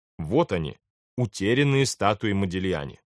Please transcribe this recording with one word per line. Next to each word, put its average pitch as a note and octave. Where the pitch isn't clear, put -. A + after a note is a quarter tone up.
Вот G#2
они, E2
утерянные B2+
статуи G2+
Модильяни. F#2